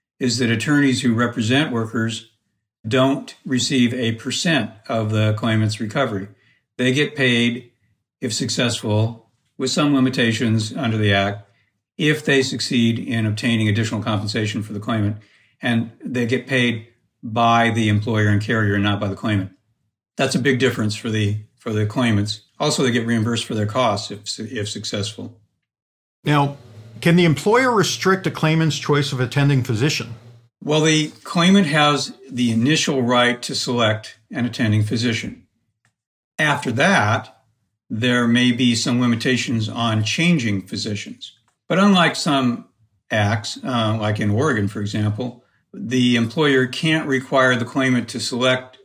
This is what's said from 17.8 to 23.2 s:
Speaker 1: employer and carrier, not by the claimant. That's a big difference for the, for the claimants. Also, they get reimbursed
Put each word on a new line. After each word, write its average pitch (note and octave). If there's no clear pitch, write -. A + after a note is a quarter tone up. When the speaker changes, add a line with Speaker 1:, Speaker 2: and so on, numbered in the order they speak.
Speaker 1:
employer G#2+
and G2+
carrier, G#2+
not G2+
by G#2
the F#2+
claimant. G2+
That's -
a B2+
big B2+
difference A2+
for -
the, G#2+
for A2+
the G#2+
claimants. G#2+
Also, D3
they B2
get A#2
reimbursed A#2